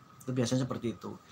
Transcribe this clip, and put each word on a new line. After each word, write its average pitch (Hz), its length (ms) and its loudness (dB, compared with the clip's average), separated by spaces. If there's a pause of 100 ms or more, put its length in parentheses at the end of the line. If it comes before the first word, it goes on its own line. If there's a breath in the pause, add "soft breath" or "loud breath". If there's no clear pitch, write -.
(240)
Itu 131 80 -4
biasanya 127 320 4
seperti 110 320 -2
itu. 104 240 -10 (120)